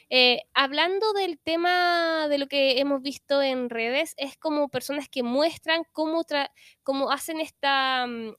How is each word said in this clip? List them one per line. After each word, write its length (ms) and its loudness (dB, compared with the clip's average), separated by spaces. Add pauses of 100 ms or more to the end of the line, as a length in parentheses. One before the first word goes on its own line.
(120)
Eh, 300 6 (120)
hablando 600 2
del 260 -2
tema 880 0
de 100 2
lo 100 -2
que 320 2
hemos 220 0
visto 400 -2
en 300 -2
redes, 460 -2
es 200 -8
como 320 -2
personas 400 -6
que 140 -4
muestran 580 0 (120)
cómo 320 -2
tra-, 260 -4 (320)
cómo 260 -2
hacen 300 -4
esta, 640 0
mm, 340 -8